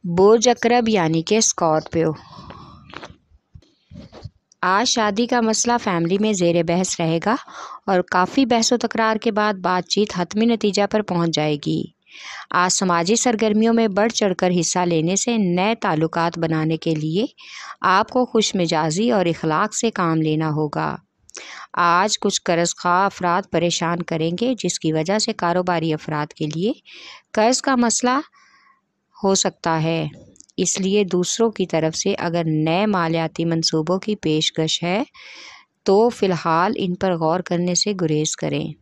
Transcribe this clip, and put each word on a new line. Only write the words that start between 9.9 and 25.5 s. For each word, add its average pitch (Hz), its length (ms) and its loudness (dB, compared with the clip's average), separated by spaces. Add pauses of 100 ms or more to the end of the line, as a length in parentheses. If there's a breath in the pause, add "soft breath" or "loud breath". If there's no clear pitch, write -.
हतमी 196 280 0
नतीजा 208 400 2
पर 214 180 0
पहुंच 170 260 0
जाएगी। 151 680 -2 (580 loud breath)
आज 180 180 2
समाजी 180 460 2
सरगर्मियों 220 560 2
में 226 200 2
बढ़ 214 180 2
चढ़कर 185 400 2
हिस्सा 180 340 0
लेने 170 320 2
से 233 200 -2
नए 190 400 2
ताल्लुकात 170 640 0
बनाने 160 400 0
के 160 160 -2
लिए 160 320 -2 (580 loud breath)
आपको 220 400 2
खुशमिजाजी 175 840 0
और 190 160 2
इखलाक 165 460 0
से - 200 -2
काम 160 280 0
लेना 156 300 0
होगा। 151 460 -2 (840 loud breath)
आज 180 380 2
कुछ 202 220 -2
कर्ज 170 340 0
खा 180 320 2
अफराद 180 480 -2
परेशान 170 500 0
करेंगे, 170 520 -2
जिसकी 170 360 -4
वजह 160 280 0
से 214 140 -4
कारोबारी 175 600 0